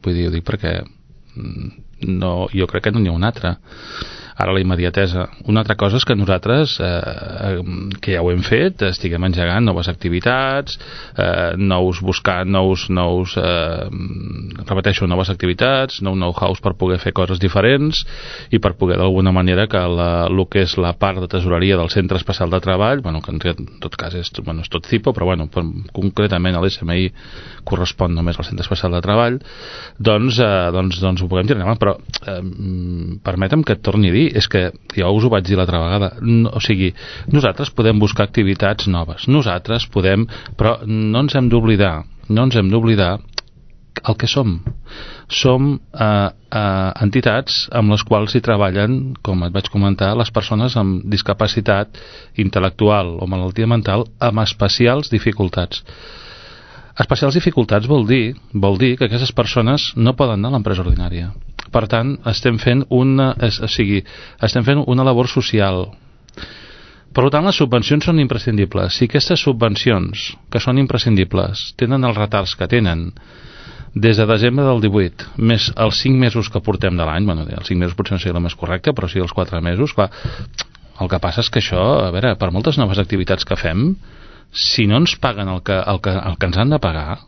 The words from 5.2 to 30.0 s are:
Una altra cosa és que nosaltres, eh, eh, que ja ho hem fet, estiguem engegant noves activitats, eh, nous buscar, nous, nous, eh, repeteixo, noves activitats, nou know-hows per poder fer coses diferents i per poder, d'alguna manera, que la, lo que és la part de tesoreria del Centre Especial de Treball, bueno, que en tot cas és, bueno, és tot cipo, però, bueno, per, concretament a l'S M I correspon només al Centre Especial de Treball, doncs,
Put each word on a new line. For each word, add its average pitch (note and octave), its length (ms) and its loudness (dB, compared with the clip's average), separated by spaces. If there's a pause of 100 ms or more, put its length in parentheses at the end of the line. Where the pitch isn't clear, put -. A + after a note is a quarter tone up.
Una G#2+ 100 4
altra G#2+ 160 -2
cosa G#2 220 2
és - 80 -2
que B2 100 2
nosaltres, G#2 640 0
eh, F#2+ 60 -2
eh, F2+ 720 -4 (440)
que F#2+ 140 -2
ja E2+ 80 -2
ho F2+ 80 2
hem F2+ 100 2
fet, E3+ 460 0
estiguem F2 400 -2
engegant F2+ 400 2
noves F2 240 0
activitats, B2+ 880 -2 (400)
eh, F2 380 0
nous F#2 440 2
buscar, F#2 460 -2
nous, F#2+ 420 2
nous, F2+ 480 0
eh, E2 520 -2 (760)
repeteixo, G2 400 0
noves F2+ 240 0
activitats, A#2 720 0
nou F#2+ 140 -2
know-hows F2+ 480 -2
per F#2 100 0
poder F#2 300 0
fer G2+ 100 -2
coses F#2 300 0
diferents C3 580 2 (480)
i A2+ 80 2
per G2+ 220 2
poder, F2+ 180 2
d'alguna F#2 380 4
manera, F#2 320 2
que G2 100 -2
la, F2 500 0
lo F#2 220 2
que G2 140 2
és E2+ 140 -2
la F2 160 0
part F#2+ 280 -2
de F2+ 60 -6
tesoreria F2+ 500 2
del E2 160 0
Centre F#2 240 0
Especial F2 320 -2
de F2+ 120 0
Treball, G#2 420 0
bueno, D#2+ 180 -4
que - 140 -8
en D#2+ 40 -4 (400)
tot - 160 -10
cas E2 200 -8
és, F2 160 -8 (120)
bueno, D#2+ 180 -6
és - 80 -10
tot - 200 -6
cipo, A#2 240 0
però, F2 120 -2
bueno, E2+ 280 -2
per, F#2 80 -2 (320)
concretament F#2 640 0
a F2 80 0
l'S - 160 -2
M E2+ 160 -2
I F#2 140 0 (520)
correspon F2+ 520 -2
només E2+ 240 -2
al E2 80 -6
Centre F2+ 180 -6
Especial F2+ 320 -2
de F2 80 -2
Treball, A#2 320 2 (640)
doncs, A2 400 2